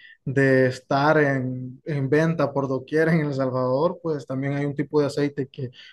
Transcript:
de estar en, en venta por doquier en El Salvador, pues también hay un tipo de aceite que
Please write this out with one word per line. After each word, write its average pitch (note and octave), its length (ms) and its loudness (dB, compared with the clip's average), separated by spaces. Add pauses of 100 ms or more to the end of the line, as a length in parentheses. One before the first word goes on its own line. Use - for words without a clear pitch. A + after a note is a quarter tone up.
(260)
de C3 420 4
estar C#3+ 520 0
en, C3 680 -2
en C#3+ 240 -4
venta D3+ 420 2
por C#3 160 -2
doquier C#3+ 420 0
en E3 120 4
El D3 140 -2
Salvador, C3 680 0
pues D#3 240 -6
también C3+ 280 -4
hay C#3+ 120 -2
un C#3+ 100 -4
tipo D3 240 -2
de D3 80 4
aceite C#3+ 400 -4
que C3 220 -10 (240)